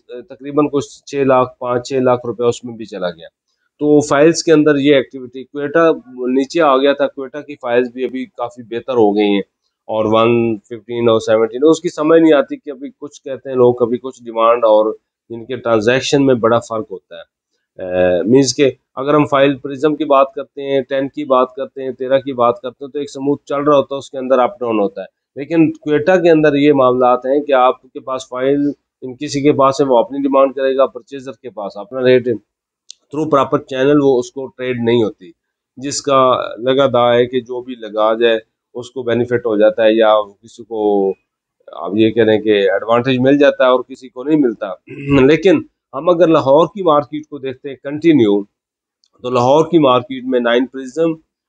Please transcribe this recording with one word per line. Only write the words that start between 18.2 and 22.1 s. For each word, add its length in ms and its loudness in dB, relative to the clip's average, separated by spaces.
मीन्स 300 2
के 440 -2
अगर 180 -2
हम 100 2
फाइल 300 2
प्रिज्म 400 -4
की 100 -6
बात 300 2
करते 260 -12
हैं, 220 -2
टेन 240 -4
की 180 -10
बात 300 2
करते 280 -12
हैं, 100 -8
तेरह 260 -2